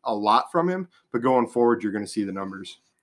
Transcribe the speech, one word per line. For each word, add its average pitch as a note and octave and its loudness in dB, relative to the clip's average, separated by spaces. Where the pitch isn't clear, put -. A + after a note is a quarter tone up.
a A#2+ -2
lot G#2+ 2
from F3 0
him, F#3 -4
but A#2 -2
going B2+ 4
forward, A#2 2
you're G#2 -2
gonna G#2 -4
see G#2 -4
the G2 -6
numbers. F#2+ -10